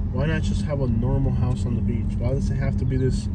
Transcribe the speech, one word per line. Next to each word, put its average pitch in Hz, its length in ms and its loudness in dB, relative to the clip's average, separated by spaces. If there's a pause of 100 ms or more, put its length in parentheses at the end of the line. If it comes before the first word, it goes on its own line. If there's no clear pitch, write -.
(120)
Why 135 140 0
not 156 160 0
just - 200 0
have 143 180 -2
a 131 60 0
normal 131 460 2
house 127 340 0
on - 80 0
the - 60 0
beach? - 380 0
Why 294 120 0
does - 180 0
it - 60 0
have - 240 0
to - 60 -2
be 135 120 2
this - 380 0